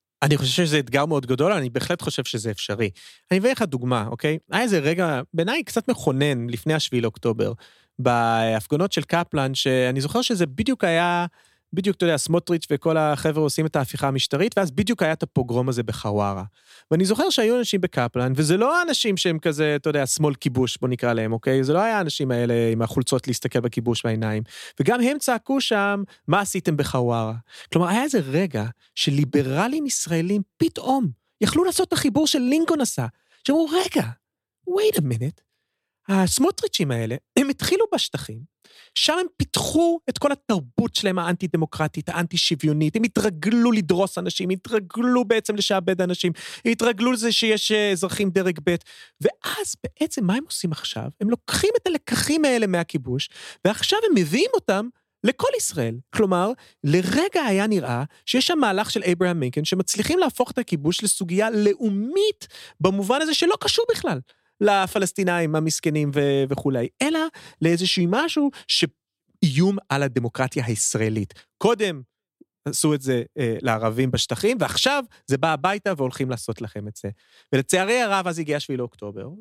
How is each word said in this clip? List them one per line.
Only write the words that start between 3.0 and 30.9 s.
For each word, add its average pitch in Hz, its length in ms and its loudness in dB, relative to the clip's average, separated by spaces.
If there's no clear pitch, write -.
אני 185 80 4
אביא 233 120 2
לך 254 100 -4
דוגמה, 127 460 0
אוקיי? 156 300 -2
היה 196 100 0
איזה 208 180 2
רגע, 156 420 0
בעיניי 208 300 0
קצת - 260 -4
מכונן, 135 600 0
לפני 120 240 -2
השביעי 127 280 -2
לאוקטובר, 110 520 -2
בהפגנות 117 920 0
של 160 100 -2
קפלן, 147 520 -2
שאני 131 480 2
זוכר 147 200 -2
שזה 190 240 0
בדיוק 214 380 -2
היה, 175 420 2
בדיוק, 185 240 0
אתה 180 80 0
יודע, 165 120 4
סמוטריץ' 165 540 -2
וכל 160 260 2
החבר'ה 151 460 0
עושים 151 220 0
את 156 100 -2
ההפיכה 143 320 -2
המשטרית, 139 500 0
ואז 185 140 0
בדיוק 196 320 0
היה 160 100 4
את 160 100 -4
הפוגרום 127 460 0
הזה 120 140 -2
בחווארה. 104 600 -2
ואני 170 140 4
זוכר 233 240 2
שהיו 240 300 2
אנשים 202 220 0
בקפלן, 127 540 0
וזה 156 220 2
לא 277 220 4
האנשים 247 380 0
שהם 165 220 0
כזה, 151 360 0
אתה 147 140 -2
יודע, 143 180 0
שמאל 147 280 0
כיבוש, 127 460 -2
בוא 131 80 0
נקרא 120 240 0
להם, 113 200 0
אוקיי? 131 300 2
זה 139 100 0
לא 175 80 2
היה 220 160 0
האנשים 151 340 -2
האלה 120 220 2
עם 113 100 0
החולצות 123 460 0
להסתכל - 320 -2
בכיבוש 117 460 -2
בעיניים. 110 380 -2
וגם 226 220 2
הם 262 160 2
צעקו 262 440 0
שם, 202 420 0
"מה 180 140 4
עשיתם 175 360 -2
בחווארה?" 120 560 0
כלומר, 175 140 4
היה 214 160 2
איזה 285 160 0
רגע 139 460 0
שליברלים 147 880 0
ישראלים 180 560 -2
פתאום 269 500 0